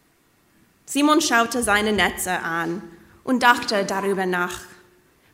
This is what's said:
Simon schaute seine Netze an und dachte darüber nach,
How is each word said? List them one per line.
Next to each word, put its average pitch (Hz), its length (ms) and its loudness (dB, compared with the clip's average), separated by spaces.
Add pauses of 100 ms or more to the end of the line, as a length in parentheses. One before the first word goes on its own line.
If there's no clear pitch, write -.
(880)
Simon 302 340 2
schaute 240 420 0
seine 208 300 2
Netze 185 460 0
an 170 440 -4 (420)
und 247 180 0
dachte 240 420 4
darüber 196 420 -2
nach, 180 340 -2 (720)